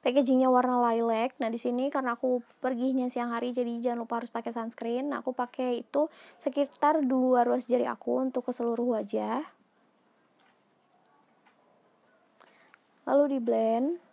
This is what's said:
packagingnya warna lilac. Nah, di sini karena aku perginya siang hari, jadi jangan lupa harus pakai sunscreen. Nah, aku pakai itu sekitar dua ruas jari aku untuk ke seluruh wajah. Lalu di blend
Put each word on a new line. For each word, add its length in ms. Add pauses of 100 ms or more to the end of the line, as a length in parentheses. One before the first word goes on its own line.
packagingnya 480
warna 400
lilac. 480
Nah, 80
di 100
sini 300
karena 320
aku 240 (160)
perginya 480
siang 240
hari, 240
jadi 240
jangan 240
lupa 160
harus 100
pakai 220
sunscreen. 640
Nah, 80
aku 80
pakai 560
itu 240 (320)
sekitar 640
dua 400
ruas 160
jari 240
aku 320
untuk 260
ke 60
seluruh 480
wajah. 480 (3500)
Lalu 320
di 0
blend 720